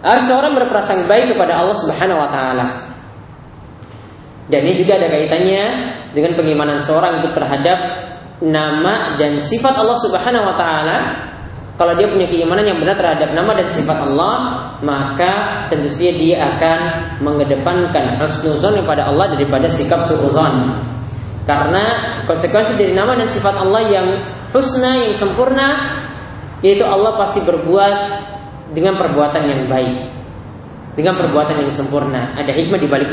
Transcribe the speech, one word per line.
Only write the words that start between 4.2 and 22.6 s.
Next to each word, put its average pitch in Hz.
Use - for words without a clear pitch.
Dan 147
ini 185
juga 190
ada 170
kaitannya 175
dengan 160
pengimanan 147
seorang 160
itu -
terhadap 143
nama 156
dan 147
sifat 233
Allah 226
Subhanahu 202
wa -
taala. 165
Kalau 170
dia 196
punya 190
keimanan 175
yang 175
benar 165
terhadap 156
nama 190
dan 185
sifat 151
Allah, 160
maka 147
tentu 147
saja 175
dia 160
akan 165
mengedepankan 147
husnuzon 156
kepada 147
Allah 160
daripada 139
sikap -
suuzon. 139
Karena 147
konsekuensi 175